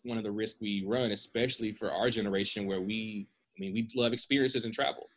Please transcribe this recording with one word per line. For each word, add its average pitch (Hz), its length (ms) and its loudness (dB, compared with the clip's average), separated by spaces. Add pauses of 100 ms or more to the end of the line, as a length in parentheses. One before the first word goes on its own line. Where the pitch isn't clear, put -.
one 120 120 -4
of 110 60 -2
the 104 80 -2
risks 107 300 -2
we 101 260 0
run, 120 240 2
especially 113 640 0
for 107 180 -4
our 107 180 2
generation, 101 580 0
where 95 140 0
we, 107 460 -4 (320)
I - 20 -8
mean, 95 120 -4
we 113 240 0
love 120 160 4
experiences 131 520 2
and 113 80 -4
travel. - 440 -2